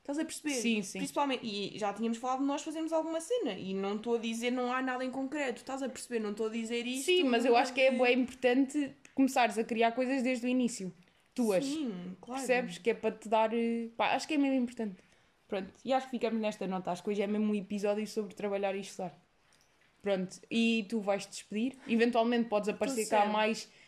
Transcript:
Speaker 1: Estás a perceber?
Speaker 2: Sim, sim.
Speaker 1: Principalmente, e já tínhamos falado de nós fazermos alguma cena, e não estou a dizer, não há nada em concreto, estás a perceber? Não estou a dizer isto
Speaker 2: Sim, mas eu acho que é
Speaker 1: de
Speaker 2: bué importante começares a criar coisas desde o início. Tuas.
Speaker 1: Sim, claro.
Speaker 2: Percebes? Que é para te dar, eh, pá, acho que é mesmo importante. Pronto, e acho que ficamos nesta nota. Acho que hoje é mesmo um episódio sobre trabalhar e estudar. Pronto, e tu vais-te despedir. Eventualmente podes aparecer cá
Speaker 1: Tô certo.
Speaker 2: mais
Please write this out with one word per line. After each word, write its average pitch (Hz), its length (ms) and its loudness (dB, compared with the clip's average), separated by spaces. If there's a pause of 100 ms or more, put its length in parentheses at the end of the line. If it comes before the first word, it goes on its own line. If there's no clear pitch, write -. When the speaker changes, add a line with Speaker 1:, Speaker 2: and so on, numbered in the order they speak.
Speaker 1:
Estás 285 180 -6
a 320 60 0
perceber? 302 300 -6
Speaker 2:
Sim, 226 280 0
sim. 190 160 -8
Speaker 1:
Principalmente, 277 480 -2
e 202 320 -6
já 202 160 -2
tínhamos 226 240 -2
falado 262 220 -4
de 277 60 0
nós 285 160 -2
fazermos 320 300 -6
alguma 320 280 -2
cena, 370 340 -2
e 190 200 -8
não 196 220 -2
estou 233 200 -2
a - 20 0
dizer, 226 320 -2
não 247 220 -2
há 254 100 -2
nada 254 220 -4
em 254 60 -4
concreto, 269 520 -4
estás 269 200 -8
a 269 60 -2
perceber? 240 320 -6
Não 208 120 -4
estou 220 140 -2
a 220 40 -2
dizer 226 360 -4
isto 254 200 -6
Speaker 2:
Sim, 359 180 6
mas 240 220 4
eu 240 100 8
acho 254 160 4
que 269 80 0
é 262 100 8
Speaker 1:
de 254 60 0
Speaker 2:
bué 247 160 4
importante 262 840 2 (200)
começares 247 420 4
a 220 80 0
criar 226 280 2
coisas 254 300 0
desde 240 220 0
o 247 40 2
início. 240 440 0 (420)
Tuas. 220 300 4
Speaker 1:
Sim, 226 560 -4
claro. 247 200 -8
Speaker 2:
Percebes? 247 380 0
Que 233 120 0
é 214 40 4
para 220 180 -2
te - 160 -14
dar, 220 260 4
eh, 233 420 0
pá, - 180 2
acho 262 140 -2
que 311 60 -2
é - 20 2
mesmo 277 200 4
importante. 233 400 -2 (520)
Pronto, 196 240 -4 (120)
e 233 80 0
acho 262 140 2
que - 40 -12
ficamos 226 300 -2
nesta 208 260 -2
nota. 185 240 -4
Acho 180 120 -4
que - 80 -4
hoje 208 120 0
é 196 40 0
mesmo 208 240 2
um 208 40 2
episódio 208 520 -2
sobre 208 280 -6
trabalhar 196 420 -2
e 202 40 -4
estudar. 190 380 -10 (840)
Pronto, 190 360 -2 (120)
e 226 380 2
tu 226 120 -2
vais-te 202 300 -2
despedir. 226 460 -4 (120)
Eventualmente 233 600 4
podes 208 200 0
aparecer 214 400 -2
cá 220 80 2
Speaker 1:
Tô 202 60 6
certo. 202 100 2
Speaker 2:
mais 214 360 0 (200)